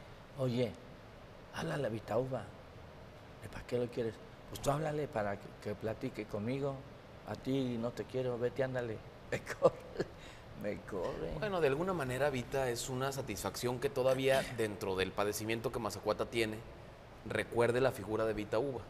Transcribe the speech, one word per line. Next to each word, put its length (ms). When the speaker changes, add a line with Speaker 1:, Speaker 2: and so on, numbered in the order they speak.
Speaker 1:
"Oye, 320
háblale 320
a 40
Vitauba". 540
"¿Para 160
qué 100
lo 140
quieres?". 240
"Pues 120
tú 100
háblale 360
para 300
que, 100
que 140
platique 500
conmigo. 500
A 80
ti 440
no 120
te 140
quiero, 340
vete, 240
ándale". 340
<laughs> 180
Me 80
corre, 360
me 200
corre. 580
Speaker 2:
Bueno, 220
de 60
alguna 260
manera, 360
Vita, 400
es 200
una 220
satisfacción 680
que 100
todavía 600
<clears throat> 80
dentro 380
del 160
padecimiento 600
que 80
Mazacuata 460
tiene, 320
recuerde 520
la 100
figura 340
de 80
Vita 260
Uva. 300